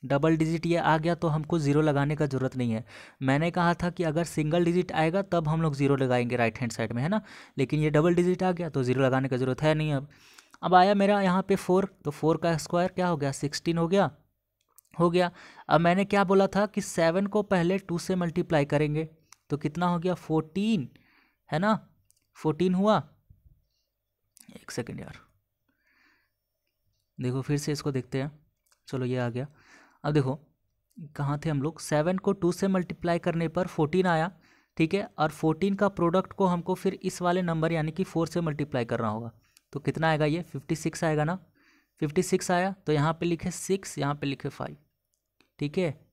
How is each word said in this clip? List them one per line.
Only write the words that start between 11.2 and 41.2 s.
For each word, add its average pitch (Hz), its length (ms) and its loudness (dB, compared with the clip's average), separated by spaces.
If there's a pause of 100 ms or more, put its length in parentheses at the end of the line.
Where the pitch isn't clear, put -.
यहाँ 185 200 2
पे 196 140 2
फ़ोर, 190 320 2 (160)
तो 147 80 -4
फ़ोर 156 240 0
का 165 220 0
स्क्वायर 180 340 0
क्या 180 160 -2
हो 175 80 0
गया, 139 160 -2
सिक्सटीन 165 460 -4
हो 165 100 2
गया, 190 220 2 (840)
हो 175 140 4
गया। 175 200 2 (380)
अब 151 120 6
मैंने 180 260 4
क्या 202 180 2
बोला 190 240 4
था 196 180 0
कि 208 160 -4
सेवन 170 460 0
को 208 160 0
पहले 185 360 2
टू 170 200 -6
से 185 160 -4
मल्टीप्लाई 170 500 0
करेंगे 151 420 0 (380)
तो 147 100 -4
कितना 156 300 -4
हो 175 120 0
गया, 180 180 0
फ़ोर्टीन, 160 720 -2 (640)
है 151 80 -2
ना, 208 160 2 (640)
फ़ोर्टीन 165 380 0
हुआ। 196 220 2 (1600)
एक - 180 -20
सेकेंड - 300 -8
यार, - 180 -16 (2000)
देखो 127 240 -4
फिर 147 160 -2
से 147 140 -4
इसको 143 200 -4
देखते 131 280 -4
हैं, 143 100 -6 (580)
चलो 131 180 -4
ये 127 120 -2
आ 123 120 -2
गया। 123 160 -6 (580)
अब 147 80 -2
देखो 143 220 2 (840)
कहाँ 143 220 -2
थे 160 120 -4
हम 147 120 0
लोग, 160 180 -4
सेवन 160 380 0
को 196 160 0
टू 175 180 0
से 196 160 -2
मल्टीप्लाई 175 520 -2
करने 165 280 -2
पर 180 180 -2
फ़ोर्टीन 175 400 0
आया, 170 240 0 (460)
ठीक 160 180 2
है, 202 140 -2 (100)
और 156 140 2
फ़ोर्टीन 160 420 0
का 202 160 2
प्रोडक्ट 175 420 0
को 196 140 0
हमको 180 300 0
फिर 185 260 -4
इस 185 200 -6
वाले 180 200 2
नंबर 165 300 0
यानी 156 200 -2
कि 190 120 -4
फ़ोर 165 240 -2
से 175 140 -4
मल्टीप्लाई 147 440 -2
करना 113 220 -2
होगा। 113 220 -6 (420)
तो 143 80 -8
कितना 151 280 -2
आएगा 156 180 2
ये, 160 160 0
फिफ्टी 156 340 -6
सिक्स 160 280 -6
आएगा 151 200 0